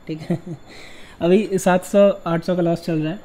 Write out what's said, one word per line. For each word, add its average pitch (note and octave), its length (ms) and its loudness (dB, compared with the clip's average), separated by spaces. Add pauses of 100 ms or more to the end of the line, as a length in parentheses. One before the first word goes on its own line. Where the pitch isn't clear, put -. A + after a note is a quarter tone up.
ठीक D#3 140 -8
है। D#3+ 180 -4 (420)
<laughs> - 400 -18
अभी F#3 360 2
सात F#3 280 2
सौ G3+ 240 6 (180)
आठ E3 160 0
सौ F#3 120 -2
का F3+ 60 0
loss E3+ 200 0
चल E3 180 -4
रहा D#3 120 -2
है, G3+ 140 -10